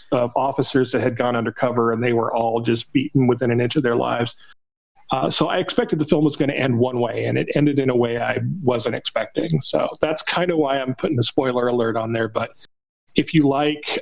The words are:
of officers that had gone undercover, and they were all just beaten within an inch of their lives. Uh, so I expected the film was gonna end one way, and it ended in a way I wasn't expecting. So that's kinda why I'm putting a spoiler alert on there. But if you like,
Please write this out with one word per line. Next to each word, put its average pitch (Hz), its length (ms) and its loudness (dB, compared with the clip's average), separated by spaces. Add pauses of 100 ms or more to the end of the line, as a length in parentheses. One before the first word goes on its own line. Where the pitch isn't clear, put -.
(120)
of 123 240 2
officers 135 560 0
that 120 100 0
had 120 140 0
gone 123 200 0
undercover, 117 560 0
and 113 120 0
they 120 100 2
were 117 200 0
all 113 280 0
just 117 300 -2
beaten 131 360 2
within 120 240 2
an 120 100 2
inch 120 140 -2
of 151 80 2
their 120 120 2
lives. 120 400 -2 (760)
Uh, 135 180 2
so 160 180 0
I 180 120 -2
expected 185 400 0
the 151 60 -2
film 151 180 4
was 143 120 2
gonna 139 180 0
end 127 260 0
one 123 200 0
way, 113 260 -2
and 117 120 0
it - 160 -2
ended 143 240 4
in 131 140 2
a 123 40 2
way 120 240 2
I 117 200 -2 (240)
wasn't 123 320 0
expecting. - 640 -2
So - 280 0 (120)
that's 156 220 0
kinda 175 340 0
why 139 220 2
I'm 131 160 -4
putting 196 240 -2
a 120 40 2
spoiler 123 440 0
alert 117 280 0
on 113 180 -4
there. 113 140 -2
But 113 220 -6 (640)
if - 180 0
you 151 160 4
like, 147 540 -2